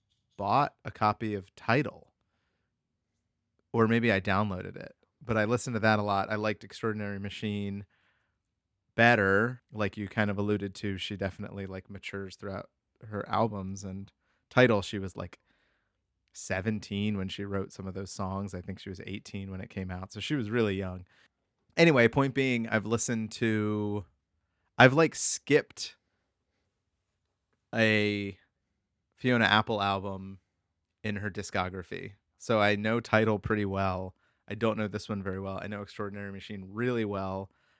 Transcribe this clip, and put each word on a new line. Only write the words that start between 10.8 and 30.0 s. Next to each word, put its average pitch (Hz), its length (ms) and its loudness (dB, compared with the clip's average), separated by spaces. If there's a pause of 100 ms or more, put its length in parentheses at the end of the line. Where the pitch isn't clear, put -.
she 101 180 -8
definitely, 95 520 -8
like, 95 240 -14
matures 98 460 -12
throughout 95 320 -10 (400)
her 107 200 -8
albums. 98 540 -2
And 98 280 -12 (380)
Tidal, 117 320 6
she - 160 -6
was, 95 180 -8
like, - 240 -10 (920)
seventeen 104 840 -2
when 95 120 -4
she 101 160 -8
wrote 98 260 -4
some 95 140 -12
of 92 80 -8
those 95 180 -8
songs. 95 440 -6
I 90 60 -8
think 98 180 -10
she - 100 -14
was 92 160 -12
eighteen 98 460 -10
when 92 100 -10
it - 80 -14
came 92 220 -8
out. 90 200 -10
So 107 80 -12
she 101 140 -6
was 117 160 -4
really 110 260 2
young. 92 300 -6 (720)
Anyway, 147 320 8
point 135 260 2
being, 127 340 0
I've 107 200 0
listened 110 460 -2
to, 107 720 0 (760)
I've, 127 140 12
like, 156 200 6
skipped - 800 0 (1800)
a 104 640 2 (800)
Fiona 120 300 2
Apple 107 360 4
album 98 580 -4 (640)